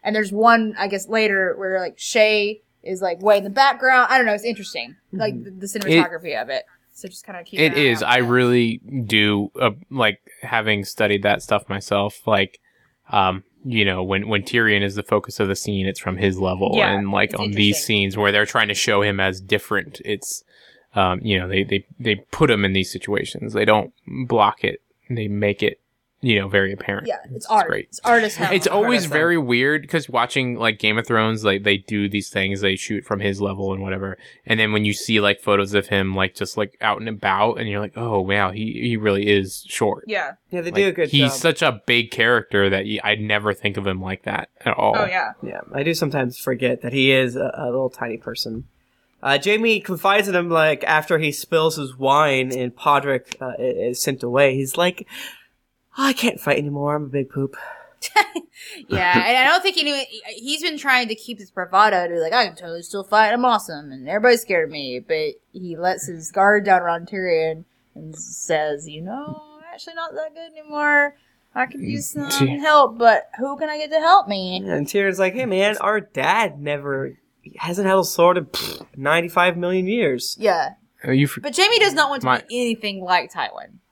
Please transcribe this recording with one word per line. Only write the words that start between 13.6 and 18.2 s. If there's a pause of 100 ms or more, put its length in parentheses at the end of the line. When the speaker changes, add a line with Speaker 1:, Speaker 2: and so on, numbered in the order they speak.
Speaker 3:
you
know,
when,
when
Tyrion
is
the
focus
of
the
scene,
it's
from
his
level.
Speaker 1:
Yeah,
Speaker 3:
And,
like,
Speaker 1:
it's
Speaker 3:
on
these
Speaker 1:
interesting.
Speaker 3:
scenes
where